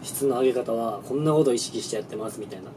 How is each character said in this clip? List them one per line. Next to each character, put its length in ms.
質 220
の 140
上 140
げ 0
方 200
は、 340
こ 80
ん 80
な 100
こ 100
と 80
を 20
意 60
識 220
し 80
て 80
や 40
っ 40
て 100
ま 140
す 100
み 80
た 80
い 80
な。 140